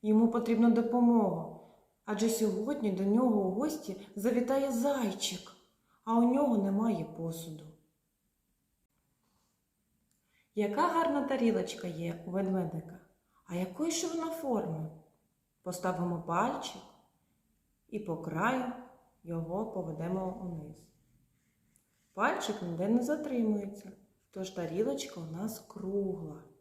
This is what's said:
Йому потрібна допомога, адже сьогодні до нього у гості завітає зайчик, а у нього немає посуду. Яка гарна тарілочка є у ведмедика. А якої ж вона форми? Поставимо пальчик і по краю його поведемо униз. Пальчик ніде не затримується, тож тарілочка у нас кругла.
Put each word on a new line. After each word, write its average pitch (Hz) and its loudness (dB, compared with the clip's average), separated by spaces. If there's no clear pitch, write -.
Йому 220 6
потрібна 226 6
допомога, 226 4
адже 214 0
сьогодні 220 0
до 185 0
нього 214 4
у 185 2
гості 214 -4
завітає 247 2
зайчик, 233 -2
а 233 2
у 240 6
нього 277 4
немає 196 2
посуду. 165 -8
Яка 208 2
гарна 330 2
тарілочка 208 0
є 165 -6
у 185 -8
ведмедика. 185 -2
А 175 -10
якої 190 -2
ж 330 -2
вона 330 -4
форми? 185 -4
Поставимо 175 -4
пальчик 190 -2
і 214 -8
по 165 -6
краю 240 -2
його 170 -4
поведемо 180 -6
униз. 156 -10
Пальчик 208 0
ніде 175 -2
не 240 4
затримується, 220 -2
тож 190 -8
тарілочка 185 -4
у 165 -8
нас 180 -8
кругла. 185 -6